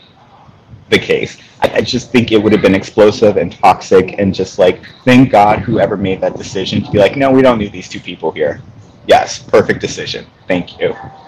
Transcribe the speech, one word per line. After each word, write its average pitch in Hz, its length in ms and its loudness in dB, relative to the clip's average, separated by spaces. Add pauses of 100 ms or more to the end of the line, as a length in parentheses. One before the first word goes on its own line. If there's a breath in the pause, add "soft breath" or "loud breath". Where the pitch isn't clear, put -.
(880)
the 107 100 2
case. - 380 -4 (240 soft breath)
I, - 140 0
I 120 60 0
just 120 300 -6
think 113 200 0
it 107 100 2
would 104 120 2
have 104 80 2
been 95 140 2
explosive 104 600 2
and 85 160 -2
toxic 92 680 0
and 98 140 0
just, - 240 -6
like, 92 280 0 (180)
thank 131 280 4
God 104 280 4
whoever 101 380 -2
made 95 240 -4
that 90 160 -4
decision 98 460 -6
to - 80 -10
be 104 80 2
like, - 180 2
"No, 139 120 0
we 131 120 4
don't 123 160 4
need 104 160 -6
these 90 160 -16
two 104 100 -14
people 85 320 -8
here." 78 300 -4 (460)
Yes, - 320 0
perfect - 420 0
decision. - 440 -10 (220)
Thank 90 320 -6
you. 87 160 -4 (320)